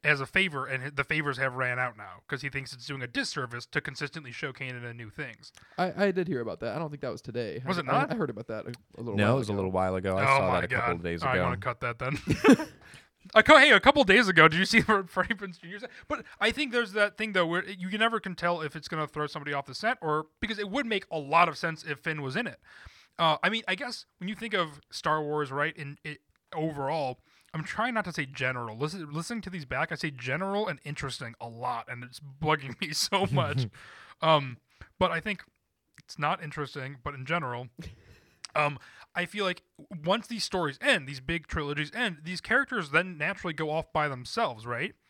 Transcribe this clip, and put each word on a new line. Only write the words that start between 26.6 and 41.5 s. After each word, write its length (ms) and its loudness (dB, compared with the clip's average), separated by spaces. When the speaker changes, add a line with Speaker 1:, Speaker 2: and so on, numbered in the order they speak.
Speaker 1:
I'm 120 -4
trying 320 -2
not 100 0
to 80 -8
say 140 -4
general. 500 -4
Listen, 340 -6
listening 300 -6
to 80 -10
these 160 -8
back, 260 -4
I 40 -4
say 160 -4
general 560 -2
and 160 -6
interesting 580 -8
a 60 -12
lot, 420 -6
and 140 -10
it's 160 -16
bugging 600 -2
<laughs> 0 -
me 120 -4
so 380 2
much. 400 2
Speaker 3:
<laughs> 500 -16
Speaker 1:
Um, 360 4
but 120 4
I 80 -2
think 240 -6
it's 220 -18
not 240 0
interesting, 600 -8
but 120 -8
in 100 -10
general, 440 -4
Speaker 2:
<laughs> 440 -20
Speaker 1:
um, 220 2
I 120 -2
feel 200 -4
like 180 -4
once 220 0
these 160 -6
stories 380 -2
end, 260 2
these 140 -10
big 260 -4
trilogies 460 -4